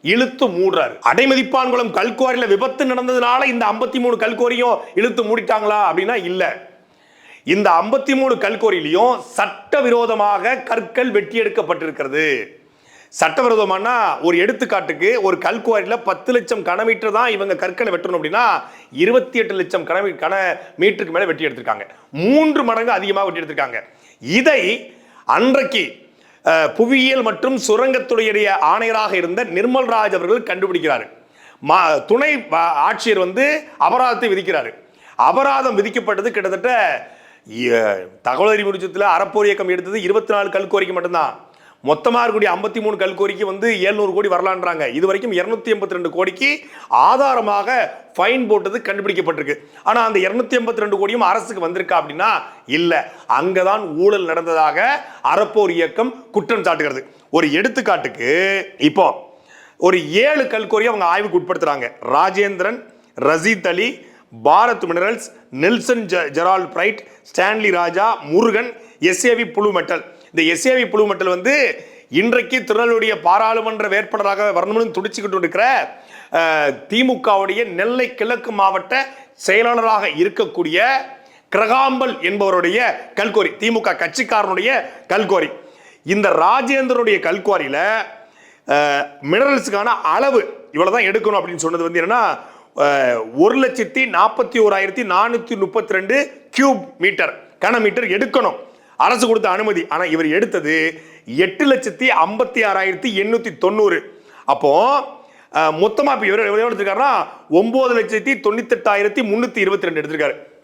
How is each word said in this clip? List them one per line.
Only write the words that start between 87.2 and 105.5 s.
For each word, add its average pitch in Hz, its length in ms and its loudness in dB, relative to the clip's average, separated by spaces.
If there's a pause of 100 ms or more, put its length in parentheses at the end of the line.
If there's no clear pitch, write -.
அஹ், 143 400 2 (140)
மினரல்ஸுக்கான 233 680 0 (140)
அளவு 226 680 0
இவ்வளவுதான் 190 400 2
எடுக்கணும் 208 260 0
அப்படின்னு 175 180 -4
சொன்னது 165 280 -4
வந்து 170 180 0
என்னன்னா, 202 380 0 (360)
அஹ், 135 480 2 (120)
ஒரு 214 240 4
லட்சத்தி 262 500 -2
நாற்பத்தி 214 500 0
ஓராயிரத்தி 196 460 2
நானூத்தி 226 520 0
முப்பத்தி 208 360 -2
ரெண்டு 240 560 -2
கியூப் 262 480 0
மீட்டர், 180 420 -4 (220)
கன 226 180 2
மீட்டர் 220 240 0
எடுக்கணும். 196 520 0 (420)
அரசு 220 300 2
கொடுத்த 214 220 2
அனுமதி. 190 400 -2
ஆனா 160 140 -2
இவர் 160 240 0
எடுத்தது 160 720 0 (240)
எட்டு 185 400 0
லட்சத்தி 262 440 0 (160)
ஐம்பத்தி 226 400 -2
ஆறாயிரத்தி 190 520 -2
எண்ணூத்தி 220 400 -2
தொண்ணூறு. 190 640 0 (220)
அப்போ, 165 560 2 (500)